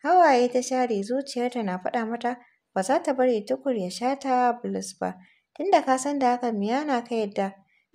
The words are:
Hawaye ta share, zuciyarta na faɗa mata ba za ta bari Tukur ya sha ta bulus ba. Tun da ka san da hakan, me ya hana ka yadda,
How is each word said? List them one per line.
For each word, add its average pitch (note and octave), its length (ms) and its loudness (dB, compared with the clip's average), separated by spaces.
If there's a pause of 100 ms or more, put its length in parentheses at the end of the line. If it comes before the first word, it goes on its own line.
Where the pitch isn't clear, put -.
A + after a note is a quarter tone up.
Hawaye D4 480 6
ta B3 100 2
share, A#3+ 400 0
zuciyarta B3 640 -4
na F#3 140 -2
faɗa A3+ 300 -2
mata A#3+ 280 -4 (380)
ba F#3+ 80 0
za D4 200 0
ta D#4 120 -2
bari B3 320 2
Tukur C4 300 -2
ya F3+ 140 -2
sha B3+ 280 -2
ta B3 340 2
bulus G3 480 -6
ba. F#3 140 -4 (420)
Tun F4 140 -2
da D#4+ 120 6
ka C4 140 2
san C#4+ 220 -4
da B3 180 2
hakan, A#3+ 220 -4
me G3+ 100 -2
ya B3 100 0
hana C#4 240 -2
ka A#3 120 -8
yadda, G#3 400 -4 (400)